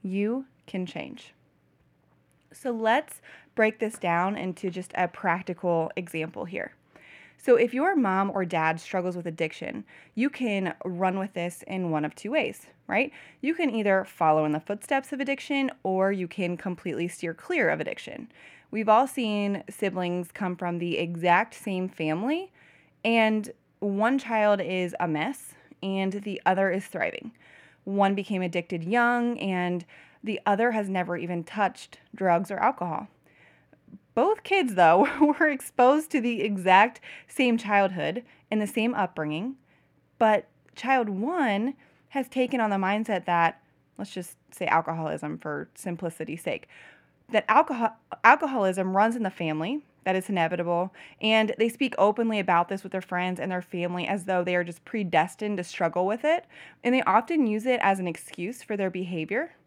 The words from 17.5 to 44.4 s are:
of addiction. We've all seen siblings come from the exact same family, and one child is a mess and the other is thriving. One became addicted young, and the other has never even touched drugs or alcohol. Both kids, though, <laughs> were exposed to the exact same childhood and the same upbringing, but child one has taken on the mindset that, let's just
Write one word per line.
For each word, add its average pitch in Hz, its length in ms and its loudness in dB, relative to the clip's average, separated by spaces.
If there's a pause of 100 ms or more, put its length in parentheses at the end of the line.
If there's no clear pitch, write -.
of 156 80 0
addiction. - 540 -10 (400)
We've 214 160 -2
all 226 180 6
seen 208 640 -2
siblings 180 640 -4
come 180 240 -4
from 175 220 -4
the 175 200 -4
exact 175 560 0
same 185 340 -6
family, 214 600 -4 (540)
and 220 480 2 (260)
one 208 400 0
child 214 420 2
is 180 380 -2
a 175 80 0
mess 165 460 -4 (300)
and 196 320 -2
the 202 320 -8
other 190 240 2
is 190 160 -2
thriving. - 460 -6 (520)
One 196 300 2
became 196 280 -4
addicted 175 400 -4
young, 240 560 2
and 180 460 -2 (400)
the 208 200 -4
other 220 280 2
has 214 160 -2
never 180 280 -2
even 170 280 -6
touched - 540 -4 (160)
drugs 185 360 2
or 196 60 -6
alcohol. 208 520 -2 (1080)
Both 370 280 2
kids, 311 320 0
though, 180 320 8 (140)
<laughs> 294 180 4
were 220 100 4
exposed 269 600 4
to 285 100 0
the 233 200 -2
exact 196 600 4 (280)
same 240 300 2
childhood 196 640 0 (260)
and 214 100 2
the 208 60 0
same 226 280 0
upbringing, 175 600 -4 (640)
but 214 300 4 (260)
child 240 360 0
one 240 640 -2 (340)
has 262 200 -4
taken 254 300 0
on 220 120 0
the 196 60 0
mindset 196 500 -2
that, 170 340 2 (380)
let's 202 140 -10
just - 240 -12 (140)